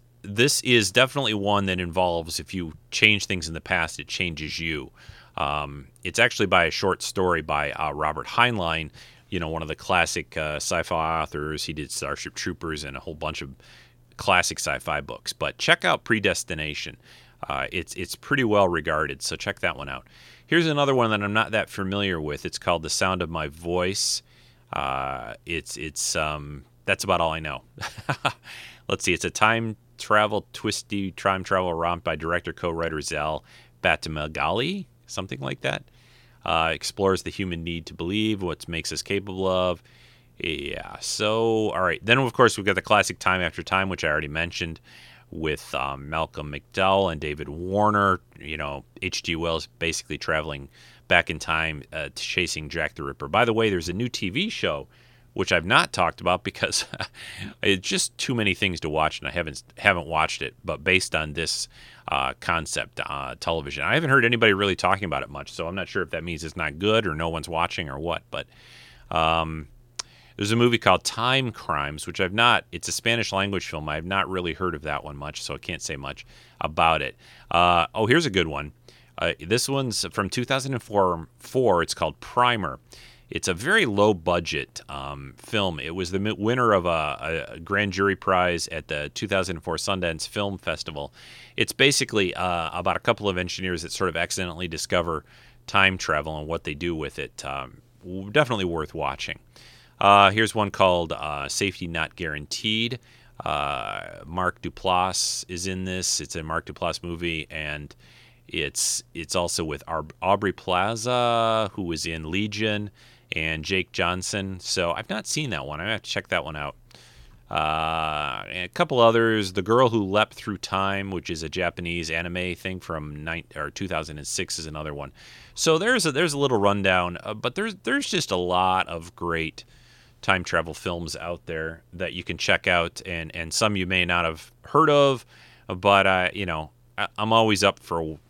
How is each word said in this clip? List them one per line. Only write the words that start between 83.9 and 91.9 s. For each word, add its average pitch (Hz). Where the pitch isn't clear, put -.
budget, 82
um, 69
film. 95
It 78
was 90
the 95
mi-, 104
winner 113
of 92
a, 78
a 67
grand 98
jury 98
prize 90
at 80
the 73
two 107
thousand 92
four 82
Sundance 87
Film 101
Festival. 78
It's -
basically, 120